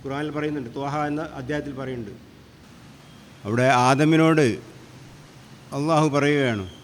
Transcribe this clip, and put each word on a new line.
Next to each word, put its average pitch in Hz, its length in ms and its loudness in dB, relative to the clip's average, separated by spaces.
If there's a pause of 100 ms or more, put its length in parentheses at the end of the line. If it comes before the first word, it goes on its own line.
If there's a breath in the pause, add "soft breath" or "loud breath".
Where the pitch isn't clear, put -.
ഖുർആനിൽ 143 340 -6
പറയുന്നുണ്ട്, 147 400 -6
ത്വാഹ 139 200 -6 (140)
എന്ന 147 100 -4 (180)
അധ്യായത്തിൽ 143 400 -6
പറയുന്നുണ്ട്. 120 360 -10 (1300)
അവിടെ 117 220 2 (200)
ആദമിനോട് 156 580 4 (1300)
അള്ളാഹു 151 320 2
പറയുകയാണ് 139 560 2 (180)